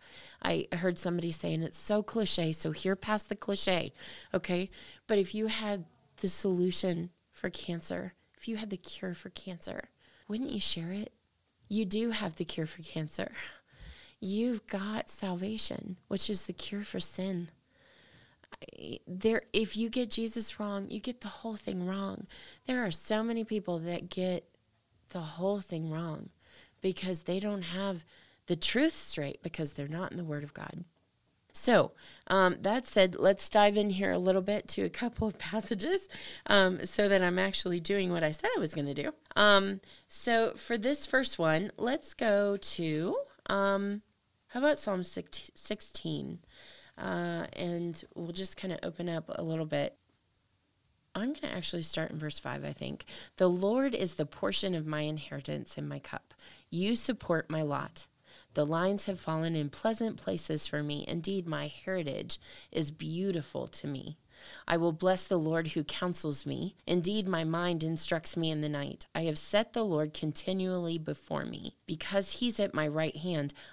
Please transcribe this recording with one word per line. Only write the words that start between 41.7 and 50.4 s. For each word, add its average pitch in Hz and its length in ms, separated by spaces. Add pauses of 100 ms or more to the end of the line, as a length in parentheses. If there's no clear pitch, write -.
let's 254 380
go 202 440
to, 170 600 (300)
um, 196 560 (440)
how - 120
about 285 180
Psalm 190 260
six-, - 520
sixteen? 156 840 (600)
Uh, 175 540
and 170 500 (100)
we'll 170 180 (120)
just - 140
kinda - 280
open 175 240
up 165 240
a - 80
little 160 240
bit. 147 320 (1200)